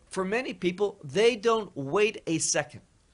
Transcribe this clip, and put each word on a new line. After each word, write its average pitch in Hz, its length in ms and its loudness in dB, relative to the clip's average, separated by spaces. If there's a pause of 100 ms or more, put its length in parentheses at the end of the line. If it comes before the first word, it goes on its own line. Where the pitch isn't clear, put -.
for 190 160 -4
many 233 300 -2
people, 185 500 -2
they 202 320 2
don't 226 400 0
wait 170 500 0
a 160 120 0
second. - 440 -2 (320)